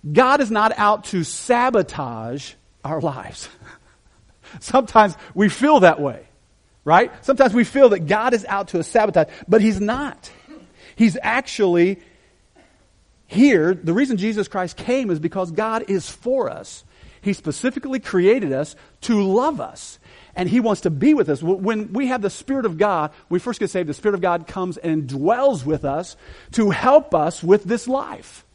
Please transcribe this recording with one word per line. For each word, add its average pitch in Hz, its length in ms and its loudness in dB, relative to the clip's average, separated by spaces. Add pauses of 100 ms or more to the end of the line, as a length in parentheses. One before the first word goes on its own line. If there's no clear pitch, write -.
(120)
God 262 300 4
is 220 100 -2
not 220 260 0
out 208 280 0
to 180 180 -4
sabotage 143 1300 -4 (300)
our 151 160 -6
lives. 135 480 -10 (560)
<laughs> - 560 -20
Sometimes 220 560 2 (180)
we 202 140 2
feel 277 340 4
that 160 200 6
way, 135 240 -6 (580)
right? 170 300 4 (100)
Sometimes 262 300 2
we 240 100 4
feel 269 260 6
that 180 180 0
God 220 260 0
is 202 120 -2
out 196 240 -6
to 170 140 -4
sabotage, 202 460 0 (180)
but 214 140 4
he's 208 180 2
not. 247 520 -6 (640)
He's 220 260 2
actually 196 760 0 (1300)
here. 190 440 4
The 170 200 -4
reason 262 220 0
Jesus 208 320 -2
Christ 185 300 -8
came 247 340 -2
is 156 80 -2
because 170 320 -4
God 220 380 -4
is 196 200 -2
for 240 400 -4
us. - 360 -16 (340)
He 202 140 -2
specifically 262 680 -6
created 190 540 2
us 147 240 -6 (240)
to 214 200 0
love 233 380 0
us, - 400 -14 (340)
and 180 140 -4
he 220 140 2
wants 214 200 0
to 180 80 0
be 165 240 2
with 220 140 2
us. 139 140 -2
W-, 185 180 -2
when 214 320 -4
we 254 160 -2
have 247 140 -4
the 196 80 -2
Spirit 262 360 -6
of 170 120 -4
God, 165 340 0 (160)
we 180 120 -2
first 233 200 -8
get 202 100 -4
saved, 180 200 -4
the 143 40 -6
Spirit 202 220 -2
of 180 60 -4
God 170 260 -2
comes 185 300 -8
and 156 300 -4
dwells 175 580 0
with 151 180 -2
us 151 320 -6 (380)
to 214 160 2
help 277 440 4
us 160 300 -2
with 196 220 4
this 220 200 -4
life - 680 -8